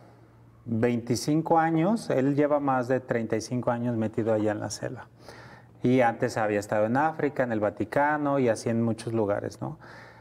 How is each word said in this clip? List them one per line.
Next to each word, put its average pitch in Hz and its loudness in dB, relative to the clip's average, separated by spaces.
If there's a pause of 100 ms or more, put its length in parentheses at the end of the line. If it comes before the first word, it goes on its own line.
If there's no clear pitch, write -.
(640)
veinticinco 120 0
años, 165 2
él 135 2
lleva 143 2
más 131 0
de 127 0
treinta 117 -2
y 110 -2
cinco 123 -2
años 120 -2
metido 110 0
allá 107 0
en 107 -8
la 110 -6
selva. - -10 (720)
Y 127 4
antes 117 0
había 107 2
estado 107 0
en 117 0
África, 147 0
en 123 -2
el 110 -2
Vaticano 143 0
y 127 2
así 113 0
en 117 2
muchos 113 -2
lugares, 107 -2
¿no? - -8 (420)